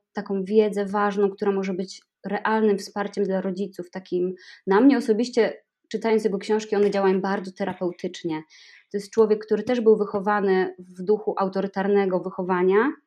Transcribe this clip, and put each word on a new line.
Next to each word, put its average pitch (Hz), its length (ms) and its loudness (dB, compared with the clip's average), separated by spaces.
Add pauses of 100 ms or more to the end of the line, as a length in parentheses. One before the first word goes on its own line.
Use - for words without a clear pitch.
(140)
taką 202 300 -4
wiedzę 202 420 2
ważną, 202 440 0
która 202 220 -2
może 196 220 -2
być 190 280 -8 (240)
realnym 208 520 2
wsparciem 202 460 -4
dla 190 180 -2
rodziców. 185 500 -6
Takim, 180 420 -4 (340)
na 190 140 6
mnie 269 160 8
osobiście, 226 680 0 (260)
czytając 220 340 0
jego 196 140 0
książki, 214 380 -2
one 202 160 4
działają 196 300 2
bardzo 190 300 -4
terapeutycznie. 180 920 -6 (480)
To 202 60 -4
jest 202 140 -10
człowiek, 214 340 2
który 208 180 -2
też 240 180 -2
był 214 160 6
wychowany 196 840 0
w 180 240 -16
duchu 208 340 0
autorytarnego 196 840 0
wychowania, 185 720 0 (140)